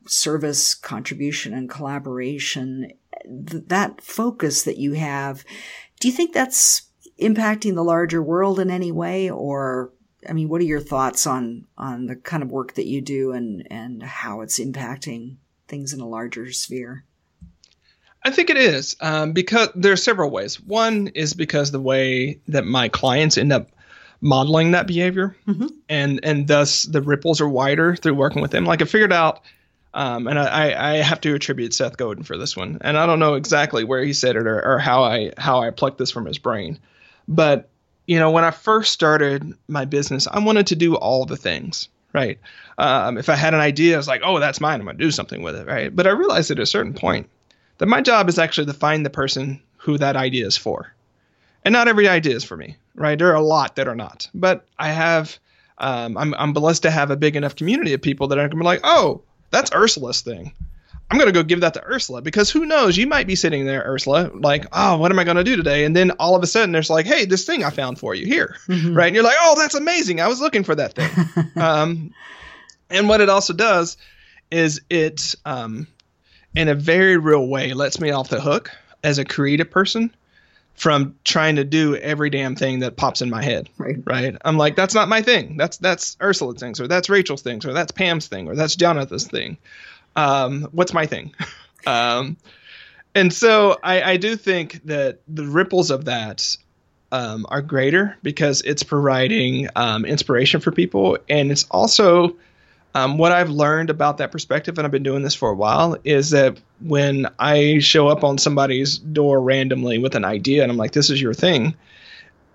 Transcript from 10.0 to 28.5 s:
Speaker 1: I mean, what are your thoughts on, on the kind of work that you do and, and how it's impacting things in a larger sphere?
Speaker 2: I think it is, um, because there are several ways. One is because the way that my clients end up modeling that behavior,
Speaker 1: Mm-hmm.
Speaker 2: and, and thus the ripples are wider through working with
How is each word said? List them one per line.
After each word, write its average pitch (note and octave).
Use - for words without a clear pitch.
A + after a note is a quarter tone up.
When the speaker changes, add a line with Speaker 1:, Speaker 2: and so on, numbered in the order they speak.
Speaker 1:
I E3
mean, D#3
what E3+
are F3
your D3+
thoughts C3+
on, B2
on B2
the B2
kind D#3
of C3
work C3
that -
you C3+
do C3
and, A2
and A#2
how A2+
it's G#2+
impacting B2+
things C#3+
in C#3
a A#2+
larger A#2
sphere? B2+
Speaker 2:
I C4+
think F4
it C4+
is, D#3
um, D#3
because G3
there F#3
are F#3
several F3+
ways. G2+
One G#3+
is D#3
because D3
the C#3
way C3
that C#3
my A#2+
clients C#3+
end C#3+
up -
modeling D3
that F3
behavior, F#3
Speaker 1:
Mm-hmm. G#3
Speaker 2:
and, C#3+
and D3
thus D3
the D3+
ripples D3
are D3
wider D3
through D#3
working C#3
with D3